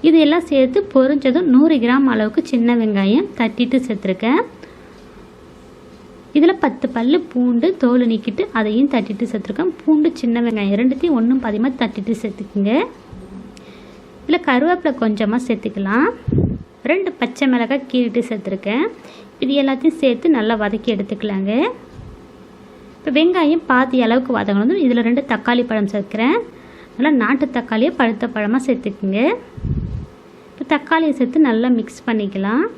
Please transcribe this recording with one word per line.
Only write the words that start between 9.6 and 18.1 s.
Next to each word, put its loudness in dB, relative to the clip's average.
பூண்டு, 2
சின்ன 0
வெங்காயம் 0
ரெண்டுத்தையும் 2
ஒண்ணும் 2
பாதியமா -2
தட்டிட்டு -4
சேர்த்துக்குங்க. -4
இதுல 0
கருவேப்பிலை 2
கொஞ்சமா 0
சேர்த்துக்கலாம். -2
ரெண்டு 0
பச்சை -2
மிளகாய் -2
கீறிட்டு 0